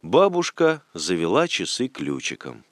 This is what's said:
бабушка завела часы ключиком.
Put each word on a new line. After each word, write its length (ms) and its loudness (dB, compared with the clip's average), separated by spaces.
бабушка 800 2
завела 540 0
часы 400 -4
ключиком. 840 -8